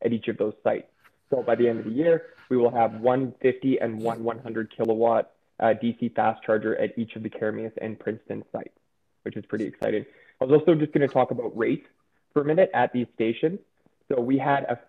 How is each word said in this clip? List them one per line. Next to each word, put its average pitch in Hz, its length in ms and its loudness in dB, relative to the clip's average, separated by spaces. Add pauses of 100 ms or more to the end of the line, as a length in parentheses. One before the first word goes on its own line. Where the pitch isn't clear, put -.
at 117 100 0
each 110 140 -4
of 110 100 -2
those 107 180 -2 (100)
sites. 113 240 -2 (420)
So 123 140 -2
by 117 100 0
the 120 140 4
end 113 100 0
of 110 60 -8
the 110 80 -6
year, 160 320 2 (240)
we 127 80 0
will 120 160 4
have 113 280 2
one 127 400 2
fifty 131 380 2
and 110 220 -4
one 113 240 -4
one 113 160 -4
hundred 113 360 -8
kilowatt, 113 540 2 (300)
uh, 113 140 4
D 233 260 -2
C 117 80 -2
fast - 340 0
charger 107 340 0
at 107 220 -2
each 113 160 -6
of 113 80 -12
the 110 80 -8
Kearmius 110 500 -6
and 110 200 -8
Princeton 110 500 -8
sites, - 260 -12 (460)
which 110 140 -10
is 104 100 -12
pretty 107 200 -4
exciting. 107 380 -4 (380)
I 131 40 -2
was 147 120 8
also 160 160 4
just 151 180 0
gonna 143 140 2
talk 127 260 2
about 117 220 -6
rates 117 320 -2 (460)
for 151 80 0
a 139 60 0
minute 160 260 4
at 123 220 0
these 123 200 -2
stations. 135 440 -2 (500)
So 135 100 -2
we 131 200 2
had 139 260 0
a 120 140 -4 (100)